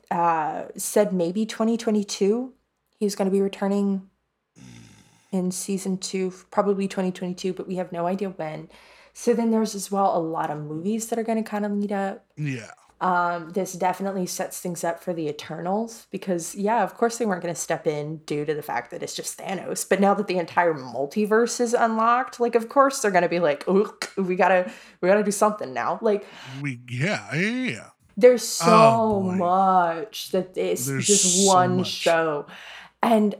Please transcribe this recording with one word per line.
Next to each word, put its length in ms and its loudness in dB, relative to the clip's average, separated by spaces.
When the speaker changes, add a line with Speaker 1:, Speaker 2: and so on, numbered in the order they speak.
Speaker 1:
uh, 540 0
said 360 0
maybe 340 0
twenty 300 0
twenty-two 760 0
he 80 -2
was 80 -2
gonna 160 0
be 120 6
returning 680 0
in 180 0
season 480 -4
two, 340 -4
probably 380 2
twenty 240 -2
twenty-two, 400 -6
but 160 -8
we 80 -6
have 160 -6
no 140 -2
idea 240 -2
when. 380 -10
So 220 0
then 160 2
there's 240 0
as 160 -8
well 260 2
a 20 2
lot 320 -2
of 80 -6
movies 500 -4
that 100 -4
are 60 -2
gonna 180 -2
kinda 260 -4
lead 240 -2
up. 320 -4
Speaker 2:
Yeah. 340 -6
Speaker 1:
Um, 460 0
this 240 -4
definitely 520 -2
sets 340 -8
things 220 -8
up 200 -4
for 100 -6
the 160 -4
Eternals 840 -6
because, 440 -6
yeah, 280 0
of 120 -4
course 240 -2
they 80 -2
weren't 160 -2
gonna 120 -6
step 320 -4
in 380 -4
due 220 -4
to 80 -2
the 80 -8
fact 300 -8
that 100 -10
it's 120 -10
just 240 -10
Thanos. 480 -8
But 140 2
now 140 6
that 120 -4
the 120 -2
entire 340 2
multiverse 880 0
is 140 0
unlocked, 680 2
like, 140 0
of 160 0
course 320 4
they're 80 2
gonna 180 4
be 120 0
like, 280 0
"Look, 480 0
we 200 0
gotta, 360 4
we 80 2
gotta 120 6
do 80 0
something 440 0
now." 260 -2
Like 240 0
Speaker 2:
We, 260 -6
yeah, 460 -4
yeah, 60 0
yeah, 320 -2
yeah. 140 -12
Speaker 1:
there's 460 4
Speaker 2:
Oh, 20 0
Speaker 1:
so 580 6
Speaker 2:
boy. 140 0
Speaker 1:
much 960 2
that 260 -2
it's 300 -2
Speaker 2:
There's 200 -2
Speaker 1:
just 400 4
Speaker 2:
so 60 6
Speaker 1:
one 260 6
Speaker 2:
much. 100 -2
Speaker 1:
show. 580 0
And 380 4